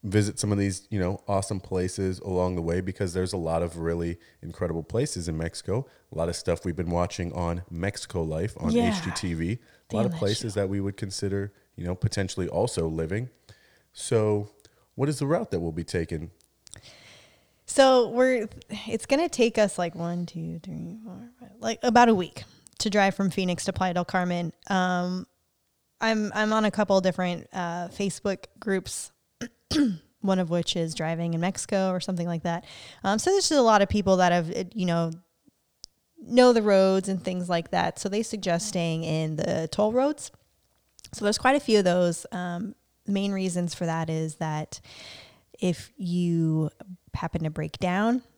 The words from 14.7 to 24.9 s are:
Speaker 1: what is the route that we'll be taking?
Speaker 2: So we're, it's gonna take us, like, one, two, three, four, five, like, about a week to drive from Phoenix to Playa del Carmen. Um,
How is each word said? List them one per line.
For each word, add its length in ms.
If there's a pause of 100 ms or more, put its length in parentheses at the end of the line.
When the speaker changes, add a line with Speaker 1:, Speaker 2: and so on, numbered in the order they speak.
Speaker 1:
what 140
is 100
the 80
route 240
that 80
we'll 140
be 120
taking? 460 (1400)
Speaker 2:
So 440
we're, 380 (380)
it's 200
gonna 220
take 300
us, 180
like, 200
one, 280
two, 360
three, 440
four, 260 (100)
five, 180
like, 240
about 260
a 60
week 300 (340)
to 100
drive 280
from 140
Phoenix 360
to 60
Playa 200
del 140
Carmen. 460 (180)
Um, 560 (760)